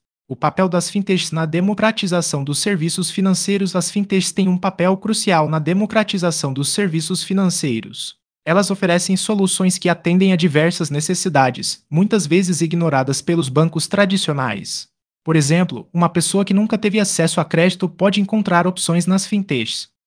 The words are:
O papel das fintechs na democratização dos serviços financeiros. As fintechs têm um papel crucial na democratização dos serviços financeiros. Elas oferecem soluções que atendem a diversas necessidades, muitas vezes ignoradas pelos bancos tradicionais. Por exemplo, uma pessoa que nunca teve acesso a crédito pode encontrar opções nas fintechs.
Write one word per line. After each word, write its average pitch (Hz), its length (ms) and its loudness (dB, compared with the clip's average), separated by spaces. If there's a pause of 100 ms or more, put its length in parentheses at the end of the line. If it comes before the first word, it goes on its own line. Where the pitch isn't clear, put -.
(280)
O 131 80 -10
papel 185 320 0
das 175 200 -2
fintechs 190 420 -2
na 160 140 -2
democratização 180 1000 -2
dos 143 140 -4
serviços 165 520 -2
financeiros. 190 640 0
As 170 160 -2
fintechs 196 400 0
têm 185 180 0
um 180 100 2
papel 185 380 0
crucial 190 520 0
na 160 100 0
democratização 180 920 0
dos 135 160 -2
serviços 170 540 -2
financeiros. 170 960 -2 (260)
Elas 190 260 2
oferecem 185 460 0
soluções 190 600 0
que 180 100 -2
atendem 180 440 2
a 185 40 4
diversas 160 540 2
necessidades, 147 1000 0
muitas 190 360 2
vezes 175 340 2
ignoradas 156 600 0
pelos 165 260 0
bancos 156 380 0
tradicionais. 147 1040 -2 (360)
Por 160 120 2
exemplo, 151 560 0
uma 170 160 2
pessoa 180 360 0
que 196 100 0
nunca 214 240 2
teve 208 200 0
acesso 180 420 0
a 151 40 2
crédito 180 440 0
pode 196 320 0
encontrar 185 460 0
opções 175 400 0
nas 190 200 0
fintechs. 151 600 -4 (180)